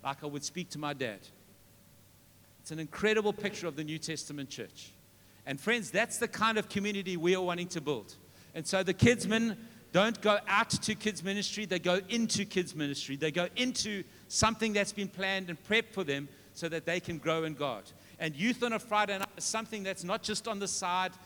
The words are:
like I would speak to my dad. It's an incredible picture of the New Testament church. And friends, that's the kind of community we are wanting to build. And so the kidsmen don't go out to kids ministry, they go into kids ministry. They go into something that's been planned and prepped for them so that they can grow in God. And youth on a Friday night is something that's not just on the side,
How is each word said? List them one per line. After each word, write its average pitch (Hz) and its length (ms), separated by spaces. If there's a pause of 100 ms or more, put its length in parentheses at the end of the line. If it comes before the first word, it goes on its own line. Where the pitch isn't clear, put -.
like 139 200
I 151 40
would 143 180
speak - 260
to 151 80
my 147 140
dad. 120 280 (1400)
It's - 100
an 156 80
incredible 208 540
picture 202 340
of 147 100
the 156 80
New 156 140
Testament 147 520
church. - 420 (540)
And 139 140
friends, 214 300
that's 220 280
the 233 100
kind 220 300
of 214 100
community 196 480
we 175 180
are 185 60
wanting 175 280
to 170 120
build. 135 360 (380)
And 160 120
so 190 160
the 185 100
kidsmen 226 640 (360)
don't 214 280
go 208 260
out 202 240
to - 240
kids 208 280
ministry, 202 420
they 180 140
go 180 300
into 220 360
kids 190 300
ministry. 143 420
They 156 140
go 175 260
into 220 480 (240)
something 220 440
that's 202 200
been 196 160
planned 190 420
and 160 140
prepped 220 280
for 190 120
them 139 240 (240)
so - 160
that 156 160
they 175 160
can 170 180
grow 160 260
in 156 100
God. 127 300 (340)
And 160 180
youth 226 260
on 240 120
a 214 40
Friday 208 400
night 190 180
is 170 80
something 220 380
that's 180 220
not 202 180
just 208 240
on 214 120
the 196 100
side, 185 440 (140)